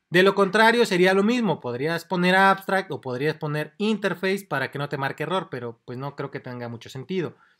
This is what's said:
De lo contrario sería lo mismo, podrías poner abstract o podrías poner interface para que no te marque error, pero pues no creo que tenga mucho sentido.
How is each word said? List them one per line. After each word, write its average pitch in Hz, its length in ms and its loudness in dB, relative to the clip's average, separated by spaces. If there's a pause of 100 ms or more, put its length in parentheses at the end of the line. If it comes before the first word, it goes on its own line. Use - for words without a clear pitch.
De 175 140 4
lo 190 120 6
contrario 214 500 4
sería 185 300 4
lo 196 80 2
mismo, 214 380 0
podrías 139 440 -4
poner 180 320 2
abstract 190 560 2
o 135 80 -8
podrías 135 360 -4
poner 151 420 -6
interface 196 680 -2
para 131 220 -4
que - 80 -8
no 143 100 -6
te 147 100 -6
marque 135 240 -4
error, 170 280 -4
pero 120 340 -10
pues 123 140 -12
no 139 180 -10
creo 139 140 -8
que 139 80 -10
tenga 123 300 -12
mucho 117 220 -14
sentido. 135 440 -8 (260)